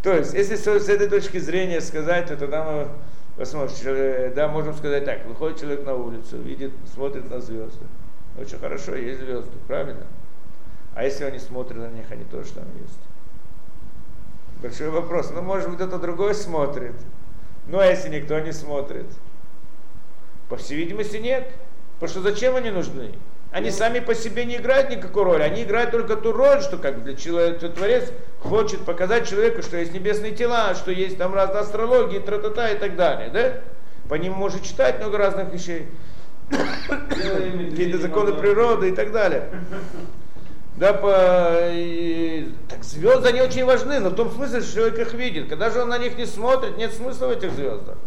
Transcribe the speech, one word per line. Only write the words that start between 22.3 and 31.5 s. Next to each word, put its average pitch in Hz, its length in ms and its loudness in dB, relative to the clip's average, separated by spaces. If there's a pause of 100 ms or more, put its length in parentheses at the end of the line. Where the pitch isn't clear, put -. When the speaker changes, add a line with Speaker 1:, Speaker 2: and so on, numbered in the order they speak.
Speaker 1:
они 233 160 0
нужны? 151 420 -2 (380)
Они 208 180 0
сами 226 300 2
по 233 160 0
себе 233 300 -2
не 240 100 -2
играют 262 340 2
никакой 208 340 0
роли. 170 180 4
Они 190 220 0
играют 226 280 2
только 226 240 0
ту 220 160 0
роль, 277 300 4
что 180 160 0
как 135 220 0
бы - 20 -2
для 135 140 -2
человека, 170 520 0
Творец 202 420 0 (300)
хочет 202 460 0
показать 185 420 0
человеку, 202 340 2
что - 140 -2
есть 170 180 -2
небесные 208 380 0
тела, 226 420 0
что 175 160 -2
есть 185 280 0
там 185 160 0
разные 196 260 2